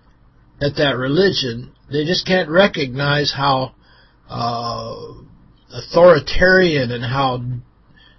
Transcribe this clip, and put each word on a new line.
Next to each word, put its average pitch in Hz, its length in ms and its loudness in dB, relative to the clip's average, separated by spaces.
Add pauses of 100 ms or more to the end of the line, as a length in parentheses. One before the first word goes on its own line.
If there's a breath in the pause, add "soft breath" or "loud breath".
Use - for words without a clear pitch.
(600)
at 143 140 -4
that 139 220 0
religion, 131 760 -2 (200)
they 151 140 -2
just 180 200 -4
can't 185 240 0
recognize 143 840 0
how, 135 380 -2 (560 soft breath)
uh, 117 680 -8 (760)
authoritarian 170 1160 4
and 120 120 -6
how 127 400 -2 (760 soft breath)